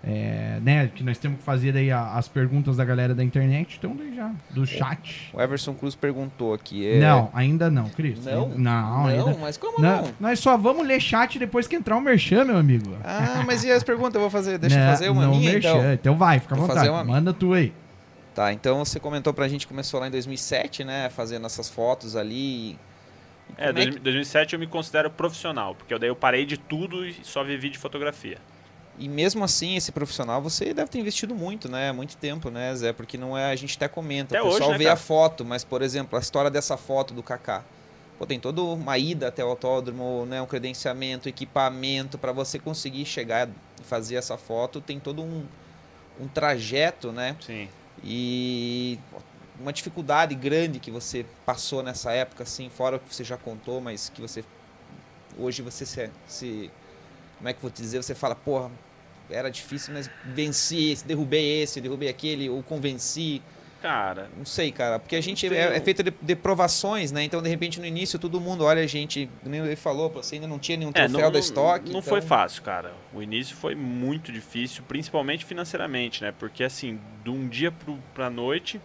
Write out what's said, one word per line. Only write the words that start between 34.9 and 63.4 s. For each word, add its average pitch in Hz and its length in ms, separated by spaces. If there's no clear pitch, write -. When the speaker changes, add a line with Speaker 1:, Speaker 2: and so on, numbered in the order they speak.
Speaker 2:
foto, 160 460
mas, 120 180
por 127 200
exemplo, 131 340
a - 20
história 143 300
dessa 139 280
foto 135 360
do 120 80
Kaká. 120 420
Pô, - 80
tem 127 140
toda 147 240
uma 160 340
ida 143 300
até 123 180
o 123 40
autódromo, 127 760
né? 131 160
Um 127 60
credenciamento, 131 840
equipamento 135 880
pra 127 140
você 131 260
conseguir 143 480
chegar 117 420
e - 360
fazer 117 320
essa 123 200
foto. 120 460
Tem 143 180
todo 147 220
um, 160 220
um 135 80
trajeto, 139 840
né? 123 280
Speaker 3:
Sim. 107 280
Speaker 2:
E 123 920
uma 135 120
dificuldade 151 640
grande 139 460
que - 100
você 117 340
passou 131 380
nessa 123 300
época, 127 280
assim, 127 260
fora 127 280
o 123 40
que - 140
você 127 100
já 120 140
contou, 120 420
mas 113 300
que - 120
você, 113 220
hoje 127 240
você 123 240
se, 117 240
se, 107 440
como 117 120
é 127 40
que - 60
eu - 20
vou 127 100
te 110 100
dizer? 117 200
Você 123 140
fala, 123 200
"Porra, 131 360
era 127 220
difícil, 139 420
mas 139 160
venci 151 680
esse, 143 140
derrubei 151 560
esse, 143 200
derrubei 135 280
aquele, 139 400
ou 131 140
convenci." 143 800